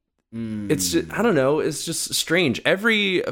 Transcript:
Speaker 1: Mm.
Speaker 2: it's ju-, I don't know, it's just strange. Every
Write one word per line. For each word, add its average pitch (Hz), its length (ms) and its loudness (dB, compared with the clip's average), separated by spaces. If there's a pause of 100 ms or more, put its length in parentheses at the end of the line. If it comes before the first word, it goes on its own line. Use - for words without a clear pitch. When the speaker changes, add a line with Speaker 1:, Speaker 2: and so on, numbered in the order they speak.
(340)
Speaker 1:
Mm. 110 360 -6
Speaker 2:
it's 90 200 -2
ju-, 165 200 0
I 196 120 -2
don't 226 140 4
know, 139 240 4
it's 143 240 -2
just - 300 -6
strange. 160 500 0
Every 196 560 2 (100)